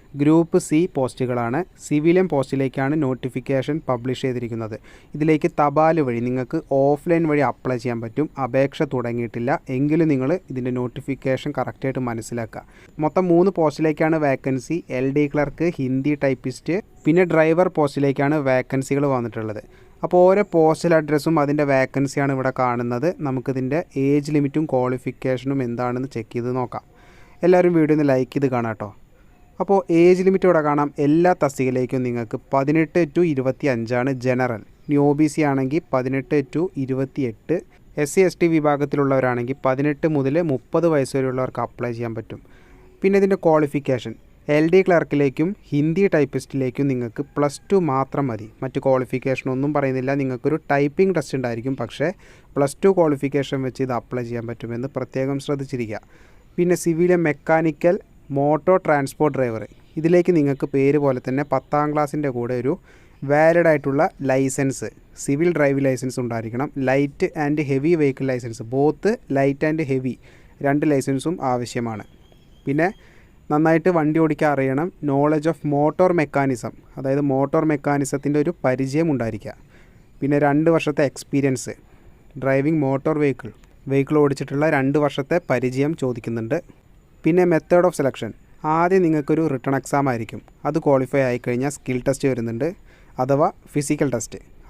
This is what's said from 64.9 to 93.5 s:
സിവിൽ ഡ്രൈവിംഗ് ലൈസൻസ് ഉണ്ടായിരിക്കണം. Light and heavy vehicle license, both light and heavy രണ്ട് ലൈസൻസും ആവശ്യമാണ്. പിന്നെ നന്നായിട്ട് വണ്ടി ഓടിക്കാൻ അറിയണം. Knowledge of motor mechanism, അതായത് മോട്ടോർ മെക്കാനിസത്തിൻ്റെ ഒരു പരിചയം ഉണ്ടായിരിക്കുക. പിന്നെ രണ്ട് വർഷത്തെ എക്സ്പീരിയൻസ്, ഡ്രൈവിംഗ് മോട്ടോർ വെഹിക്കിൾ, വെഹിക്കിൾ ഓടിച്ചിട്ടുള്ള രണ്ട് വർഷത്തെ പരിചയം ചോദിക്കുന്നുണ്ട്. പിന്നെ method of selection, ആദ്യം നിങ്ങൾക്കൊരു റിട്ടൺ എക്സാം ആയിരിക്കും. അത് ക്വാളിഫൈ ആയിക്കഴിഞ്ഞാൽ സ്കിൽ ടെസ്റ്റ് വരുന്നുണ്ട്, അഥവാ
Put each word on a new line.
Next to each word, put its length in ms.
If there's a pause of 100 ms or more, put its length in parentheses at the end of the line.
സിവിൽ 340
ഡ്രൈവിംഗ് 300
ലൈസൻസ് 360
ഉണ്ടായിരിക്കണം. 460 (180)
Light 340 (220)
and 160 (120)
heavy 220 (100)
vehicle 280
license, 300 (140)
both 300 (320)
light 320
and 120 (100)
heavy 240 (520)
രണ്ട് 260
ലൈസൻസും 420 (160)
ആവശ്യമാണ്. 540 (600)
പിന്നെ 220 (640)
നന്നായിട്ട് 440
വണ്ടി 260
ഓടിക്കാൻ 320
അറിയണം. 340 (200)
Knowledge 420
of 80 (160)
motor 340 (100)
mechanism, 540 (260)
അതായത് 320
മോട്ടോർ 400
മെക്കാനിസത്തിൻ്റെ 720
ഒരു 100 (120)
പരിചയം 480
ഉണ്ടായിരിക്കുക. 420 (680)
പിന്നെ 240
രണ്ട് 300
വർഷത്തെ 360
എക്സ്പീരിയൻസ്, 640 (680)
ഡ്രൈവിംഗ് 400
മോട്ടോർ 400
വെഹിക്കിൾ, 260 (440)
വെഹിക്കിൾ 300
ഓടിച്ചിട്ടുള്ള 540
രണ്ട് 280
വർഷത്തെ 340 (120)
പരിചയം 520
ചോദിക്കുന്നുണ്ട്. 560 (640)
പിന്നെ 300
method 360
of 100
selection, 340 (420)
ആദ്യം 300
നിങ്ങൾക്കൊരു 480
റിട്ടൺ 260
എക്സാം 320
ആയിരിക്കും. 300 (280)
അത് 160
ക്വാളിഫൈ 440
ആയിക്കഴിഞ്ഞാൽ 480
സ്കിൽ 200 (120)
ടെസ്റ്റ് 240
വരുന്നുണ്ട്, 340 (560)
അഥവാ 260 (260)